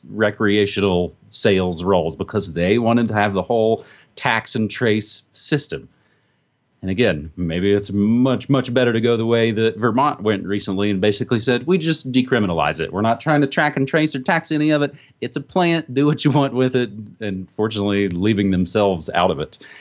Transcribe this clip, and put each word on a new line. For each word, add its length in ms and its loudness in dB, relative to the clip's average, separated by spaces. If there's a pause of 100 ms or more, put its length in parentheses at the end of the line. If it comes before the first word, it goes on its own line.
recreational 1040 0 (140)
sales 540 0
rolls, 320 0
because 380 -4
they 260 2
wanted 280 2
to 60 -4
have 200 0
the 100 0
whole 420 0 (300)
tax 400 -2
and 160 -2
trace 520 -2 (100)
system. 540 -4 (920)
And 80 -6
again, 460 0
maybe 380 0
it's 180 0
much, 580 2
much 240 0
better 200 4
to 80 0
go 160 2
the 80 -2
way 260 2
that 260 0
Vermont 440 0
went 240 0
recently 440 -2
and 120 0
basically 380 0
said, 280 -2
"We 100 4
just 340 -4
decriminalize 680 0
it. 140 -6
We're 80 -2
not 180 0
trying 220 0
to 60 2
track 280 -2
and 100 0
trace 300 0
or 60 -6
tax 300 -2
any 180 0
of 120 2
it. 140 -4 (240)
It's 160 -8
a 60 -6
plant. 520 -2
Do 120 2
what 180 0
you 80 2
want 220 2
with 240 0
it," 120 0 (300)
and 380 -6
fortunately 500 0
leaving 440 0
themselves 580 0
out 200 2
of 120 -2
it. 180 -10 (220)